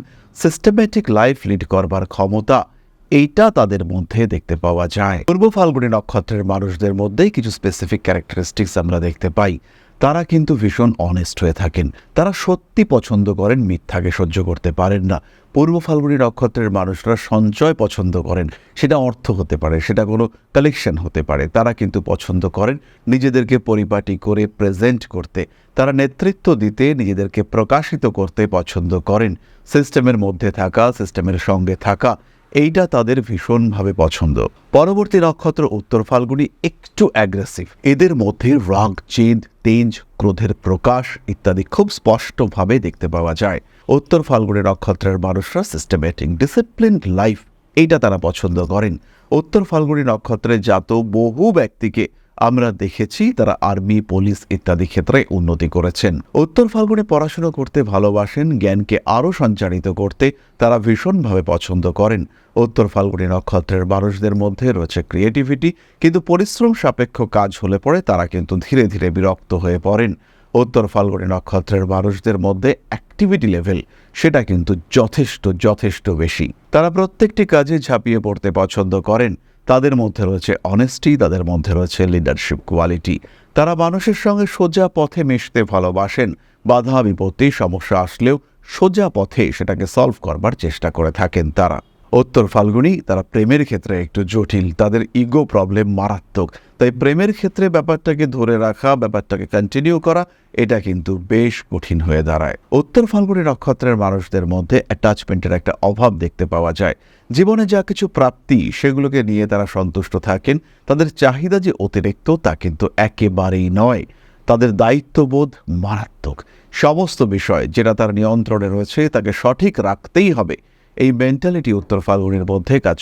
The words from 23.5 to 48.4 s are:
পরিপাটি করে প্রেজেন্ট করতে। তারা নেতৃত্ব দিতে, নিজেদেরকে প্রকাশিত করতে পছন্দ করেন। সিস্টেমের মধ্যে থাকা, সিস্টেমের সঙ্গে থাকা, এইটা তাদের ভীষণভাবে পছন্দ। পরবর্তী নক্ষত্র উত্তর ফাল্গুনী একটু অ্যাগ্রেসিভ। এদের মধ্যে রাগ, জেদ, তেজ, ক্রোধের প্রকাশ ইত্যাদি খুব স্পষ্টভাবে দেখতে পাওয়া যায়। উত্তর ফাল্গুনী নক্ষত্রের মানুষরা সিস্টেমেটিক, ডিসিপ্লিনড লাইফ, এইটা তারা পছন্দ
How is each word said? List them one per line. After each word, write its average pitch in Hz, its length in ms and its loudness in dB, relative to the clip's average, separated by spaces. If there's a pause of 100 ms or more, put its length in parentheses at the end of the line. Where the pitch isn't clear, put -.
পরিপাটি 101 580 0
করে 104 300 -2
প্রেজেন্ট 107 600 0
করতে। 90 340 -8 (360)
তারা 135 160 2
নেতৃত্ব 139 640 0
দিতে, 107 300 0 (100)
নিজেদেরকে 101 480 -2
প্রকাশিত 131 640 -2
করতে 98 400 -2
পছন্দ 90 520 -2
করেন। 101 340 0 (360)
সিস্টেমের 127 500 2
মধ্যে 98 320 -2
থাকা, 95 420 0
সিস্টেমের 92 460 -4
সঙ্গে 92 380 0
থাকা, 104 360 -2 (400)
এইটা 160 340 2
তাদের 123 340 0
ভীষণভাবে 104 720 0
পছন্দ। 78 460 0 (340)
পরবর্তী 196 480 2
নক্ষত্র 160 440 0 (140)
উত্তর 110 260 -2
ফাল্গুনী 127 420 0 (180)
একটু - 400 -2 (100)
অ্যাগ্রেসিভ। 98 520 -2 (160)
এদের 139 320 4
মধ্যে 113 360 0 (180)
রাগ, 98 240 2 (160)
জেদ, 113 320 2 (220)
তেজ, 117 280 2 (280)
ক্রোধের 104 360 0
প্রকাশ 123 500 0 (240)
ইত্যাদি 95 360 -2
খুব - 260 0
স্পষ্টভাবে 110 880 0
দেখতে 90 300 -6
পাওয়া 85 260 -2
যায়। 95 260 -2 (280)
উত্তর 143 340 2
ফাল্গুনী 107 400 0
নক্ষত্রের 95 560 0
মানুষরা 92 460 -2
সিস্টেমেটিক, 80 720 -4
ডিসিপ্লিনড 208 680 0
লাইফ, 98 320 0 (380)
এইটা 160 220 4
তারা 98 200 0
পছন্দ 87 460 -2